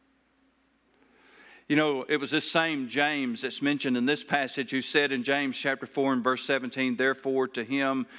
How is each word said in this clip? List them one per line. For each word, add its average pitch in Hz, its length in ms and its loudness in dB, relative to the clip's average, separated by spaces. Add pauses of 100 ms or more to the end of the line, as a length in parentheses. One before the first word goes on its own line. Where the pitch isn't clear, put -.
(1700)
You 147 60 4
know, 147 320 2
it 151 80 4
was 131 140 -4
this 151 200 0
same 156 380 0
James 135 540 0
that's 123 180 -6
mentioned 139 340 0
in 123 100 2
this 143 200 0
passage 139 460 -2
who 135 100 -2
said 143 320 2
in 127 100 -2
James 139 340 0
chapter 135 280 -2
four 135 260 0
and 127 100 2
verse 127 220 2
seventeen, 131 540 -2
"Therefore 131 500 0
to 127 160 -6
him 135 440 -2 (120)